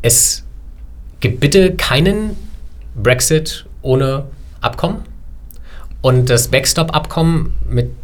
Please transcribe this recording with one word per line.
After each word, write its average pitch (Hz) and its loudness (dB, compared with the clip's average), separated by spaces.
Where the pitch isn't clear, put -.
Es - 2
gibt - 0
bitte 180 6
keinen 202 2
Brexit 123 0
ohne 135 2
Abkommen. 180 -2
Und 127 4
das 120 4
Backstop-Abkommen 160 2
mit 123 0